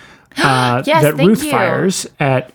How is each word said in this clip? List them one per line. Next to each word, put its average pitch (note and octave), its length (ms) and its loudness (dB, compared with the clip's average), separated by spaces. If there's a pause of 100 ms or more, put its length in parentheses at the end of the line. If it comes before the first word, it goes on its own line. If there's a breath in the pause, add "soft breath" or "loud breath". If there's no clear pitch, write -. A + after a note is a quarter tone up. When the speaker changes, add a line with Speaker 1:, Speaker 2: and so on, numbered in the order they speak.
Speaker 1:
<gasps> - 280 -20
Speaker 2:
uh, B2+ 500 0
Speaker 1:
Yes, E3 160 2
Speaker 2:
that D3+ 140 2
Speaker 1:
thank E3 120 4
Speaker 2:
Ruth A3 140 2
Speaker 1:
you. - 80 -6
Speaker 2:
fires B2+ 560 -2 (140)
at C3 340 -2